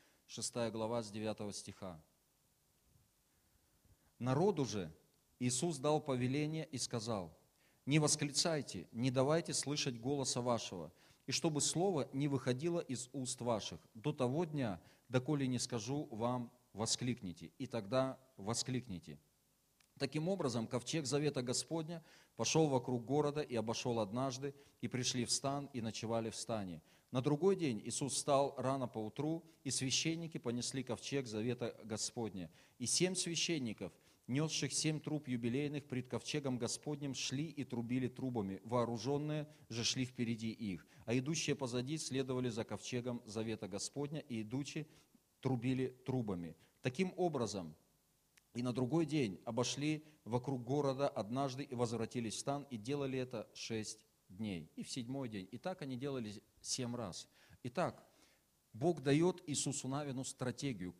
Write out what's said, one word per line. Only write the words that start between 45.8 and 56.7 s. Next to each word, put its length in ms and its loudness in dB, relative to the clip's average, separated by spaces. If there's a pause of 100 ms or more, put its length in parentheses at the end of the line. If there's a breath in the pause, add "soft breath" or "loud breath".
трубами. 520 -2 (260 soft breath)
Таким 340 0
образом, 600 0 (800)
и 80 -2
на 100 2
другой 340 4
день 380 2
обошли 600 0 (200 loud breath)
вокруг 400 0
города 440 2
однажды 540 -2
и 140 -8
возвратились 580 0
в 60 -6
стан, 300 -2
и 60 -6
делали 440 -2
это 340 -4
шесть 500 -4 (240)
дней. 460 -4
И 80 -8
в 80 -10
седьмой 380 -4
день. 240 -6
И 60 -8
так 240 -6
они 140 -6
делали 460 -4 (180)
семь 360 -2